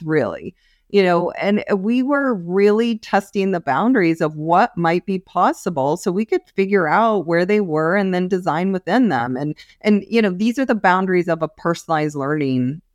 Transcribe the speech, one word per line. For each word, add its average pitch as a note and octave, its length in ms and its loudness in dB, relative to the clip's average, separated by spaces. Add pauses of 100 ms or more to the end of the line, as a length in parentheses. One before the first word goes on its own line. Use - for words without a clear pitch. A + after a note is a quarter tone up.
really. A2 520 -2 (360)
You G3+ 120 4
know, F3 300 2
and G3+ 300 0 (140)
we A3+ 260 -2
were C#4 320 0
really G#3 640 2
testing G3 540 -2
the F3 80 -2
boundaries E3 640 0
of D#3 140 -2
what E3+ 400 2
might E3+ 280 0
be F#3+ 140 -4
possible F3+ 800 -2
so - 120 -4
we G3 140 -2
could F#4 160 -2 (160)
figure F#3+ 320 2
out G3+ 380 2
where E3+ 180 2
they G#3 160 2
were D#3+ 340 0
and F#3+ 200 0
then F3+ 120 0
design F#3 460 -2
within G3 380 2
them. B2 260 -2
And, D3+ 180 -4 (280)
and, G#3 260 4
you A3+ 140 2
know, G3+ 80 0
these A3 280 -2
are C4+ 60 -2
the B3 100 0
boundaries F#3 540 2
of D#3+ 140 -2
a D#3 60 -2
personalized D#3 680 -4
learning C3+ 640 -2 (140)